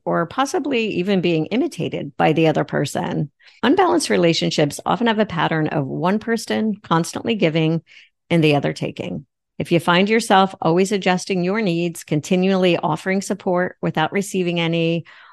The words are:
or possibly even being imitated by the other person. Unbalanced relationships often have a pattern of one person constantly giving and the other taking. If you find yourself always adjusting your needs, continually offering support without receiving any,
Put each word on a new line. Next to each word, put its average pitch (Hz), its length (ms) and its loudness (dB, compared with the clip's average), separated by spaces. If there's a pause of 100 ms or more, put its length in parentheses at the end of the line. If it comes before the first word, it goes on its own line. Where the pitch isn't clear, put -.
or 170 220 -2
possibly 269 640 -2
even 185 320 0
being 160 260 0
imitated 175 680 -4
by 165 160 4
the 160 160 4
other 156 160 2
person. 151 680 -4 (320)
Unbalanced 349 480 2
relationships 170 760 2
often 180 220 0
have 220 140 2
a 208 60 2
pattern 156 420 0
of 143 180 -2
one 151 320 0
person 220 640 -2
constantly 170 540 -2
giving 160 460 2 (460)
and 170 140 4
the 151 140 6
other 147 160 0
taking. - 520 -8 (320)
If - 140 -6
you 170 80 4
find 180 300 4
yourself 214 520 4
always 180 300 2
adjusting 185 540 -2
your 202 180 -2
needs, 170 400 -2
continually 185 760 2
offering 190 460 -2
support 180 580 -4
without 160 300 -2
receiving 185 480 -2
any, 165 460 0 (280)